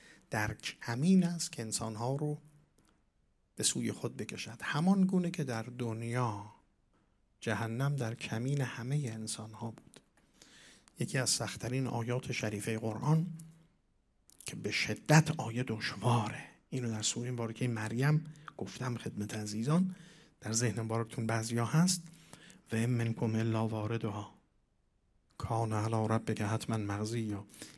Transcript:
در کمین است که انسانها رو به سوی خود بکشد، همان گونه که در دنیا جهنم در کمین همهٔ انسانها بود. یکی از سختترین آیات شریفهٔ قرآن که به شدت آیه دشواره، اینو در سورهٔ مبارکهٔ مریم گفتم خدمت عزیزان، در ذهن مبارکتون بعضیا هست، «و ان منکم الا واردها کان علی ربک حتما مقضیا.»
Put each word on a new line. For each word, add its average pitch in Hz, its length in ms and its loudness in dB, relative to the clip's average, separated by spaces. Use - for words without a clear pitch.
در 107 240 0
کمین 170 720 4
است 170 280 -4
که 117 100 -6
انسانها 113 540 -2
رو 147 220 -2
به 113 80 -2
سوی 117 280 0
خود 120 240 -8
بکشد، 117 460 -10
همان 185 440 4
گونه 180 240 0
که 156 140 -4
در 113 180 -2
دنیا 117 920 -4
جهنم 117 560 0
در 117 180 -2
کمین 127 460 -2
همهٔ 127 520 -2
انسانها 110 580 -8
بود. - 300 -18
یکی - 200 -2
از 120 120 2
سختترین 123 560 -2
آیات 120 460 0
شریفهٔ 107 460 -2
قرآن 139 480 2
که - 100 -8
به 104 140 -6
شدت 151 600 6
آیه 113 220 -4
دشواره، 117 840 0
اینو 123 180 -2
در 110 140 -4
سورهٔ 123 280 -2
مبارکهٔ 117 360 -2
مریم 120 580 2
گفتم 123 400 -6
خدمت 107 380 -4
عزیزان، 113 600 2
در 110 120 -4
ذهن 113 280 2
مبارکتون 113 460 -2
بعضیا 117 380 2
هست، 165 380 4
«و 113 40 2
ان 117 140 4
منکم 113 440 2
الا 110 340 2
واردها 107 640 -2
کان 113 340 -2
علی 110 360 2
ربک 110 320 2
حتما 110 360 0
مقضیا.» 104 720 -2